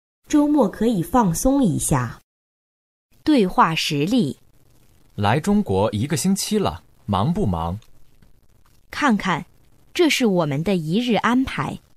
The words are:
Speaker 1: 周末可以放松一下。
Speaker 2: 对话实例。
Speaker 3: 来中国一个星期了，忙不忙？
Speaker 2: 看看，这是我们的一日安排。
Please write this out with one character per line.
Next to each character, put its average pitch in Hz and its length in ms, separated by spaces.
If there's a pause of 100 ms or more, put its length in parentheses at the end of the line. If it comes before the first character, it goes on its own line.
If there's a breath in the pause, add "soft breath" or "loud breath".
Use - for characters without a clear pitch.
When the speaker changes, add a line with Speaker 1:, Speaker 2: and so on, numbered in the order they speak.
(280)
Speaker 1:
周 294 200
末 277 220
可 - 160
以 220 160
放 190 320
松 269 300
一 143 160
下。 123 420 (1040)
Speaker 2:
对 262 240
话 180 260
实 151 320
例。 202 320 (800)
Speaker 3:
来 104 240
中 208 220
国 98 300
一 104 160
个 165 80
星 190 200
期 - 220
了， 117 260 (220)
忙 104 280
不 165 120
忙？ 87 340 (1120)
Speaker 2:
看 247 260
看， 180 280 (480)
这 339 160
是 254 160
我 180 200
们 147 180
的 196 120
一 165 240
日 240 160
安 254 280
排。 - 360 (180)